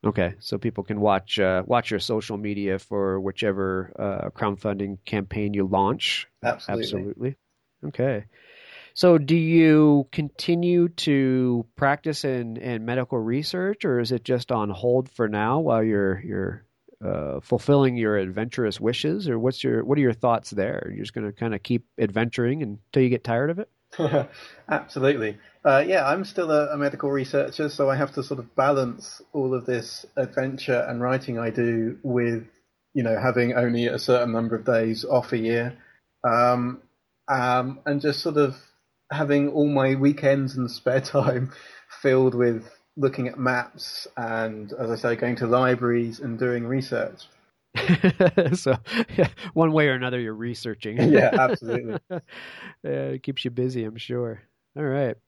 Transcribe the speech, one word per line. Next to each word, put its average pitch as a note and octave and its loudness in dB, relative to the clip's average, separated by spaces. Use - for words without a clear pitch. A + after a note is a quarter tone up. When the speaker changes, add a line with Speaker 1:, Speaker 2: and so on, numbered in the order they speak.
Speaker 1:
Okay, F#2 0
so - -8
people A2 -4
can G#2 -4
watch, G2 2
uh, F#2 2
watch A#2+ 0
your G#2 -2
social G#2+ -4
media G2+ -4
for G2 -2
whichever, F#2+ -2
uh, G2 -4
crowdfunding G2+ -4
campaign G2+ -4
you G2 2
launch. G2 0
Speaker 2:
Absolutely. A2+ -4
Speaker 1:
Absolutely. G#2 -6
Okay. B2 -2
So F3 8
do D3 2
you D#3 6
continue F3 2
to B2+ 2
practice D3 0
in, A#2+ -2
in A2+ -6
medical B2 -2
research, D3+ -4
or C3 2
is A#2+ -2
it A#2 -4
just B2+ -2
on G#2+ 0
hold B2 0
for A#2 -2
now G#2+ 0
while A#2 2
you're, G2+ 0
you're, F#2+ -6
uh, D2+ -4
fulfilling C3 2
your G#2+ 2
adventurous G#2 -2
wishes, D#3 -2
or A#2+ 0
what's B2 -2
your, A#2+ 0
what C3 0
are D3 2
your B2 4
thoughts A#2 0
there? G2+ -4
You're G2+ -8
just G2+ -12
gonna G#2+ -6
kinda A2 -4
keep A#2+ -2
adventuring A#2 0
until G#2+ 0
you B2+ 4
get A#2+ -2
tired B2 0
of E3+ -6
it? G#3+ -10
Speaker 2:
<laughs> D3 0
Absolutely. C3+ -2
Uh, C#3 6
yeah, F3 2
I'm E3+ 0
still F3+ -4
a, D3+ 2
a D3 -4
medical C#3+ -2
researcher, C#3 -2
so C#3+ 0
I C3+ 2
have C#3 -2
to C3 -6
sort C3 -8
of - -14
balance C3+ 0
all C3 -2
of A#2+ -6
this A#2+ -6
adventure C3 -2
and A#2+ -6
writing B2+ -2
I A#2 -4
do A2+ -2
with, A#2+ -2
you C#3 0
know, A2+ 0
having B2 2
only A#2+ 0
a - -2
certain B2 2
number A2+ -2
of G#2+ -6
days A2+ 0
off B2+ 0
a A#2+ 0
year, A#2 -2
um, B2 2
um, B2+ 0
and C#3+ 0
just C#3+ -2
sort D#3 -2
of C#3 2
having C#3+ 2
all D3 2
my C3+ 2
weekends C#3 2
and B2 -2
spare B2+ 0
<laughs> - -
time C3 0
filled C3 4
with A#2+ 2
looking C3 0
at B2 -8
maps B2 -4
and, A2 -6
as A#2+ -6
I A#2 -2
say, A#2 -2
going A#2+ -2
to B2 -2
libraries A#2+ 2
and A#2 -8
doing B2 -2
research. B2 -4
Speaker 1:
<laughs> F3 2
So, C3 0
yeah, F3+ 4
one E3 4
way D3+ 4
or C3+ 2
another, B2+ -2
you're A2 -4
researching. A2+ -8
Speaker 2:
Yeah, - 6
absolutely. C3 0
Speaker 1:
<laughs> - -20
Yeah, C#3 -4
it C3 -8
keeps C3+ -6
you B2+ -4
busy, B2 -2
I'm A2 -8
sure. A#2 -6
All D3+ -4
right. C#3 -2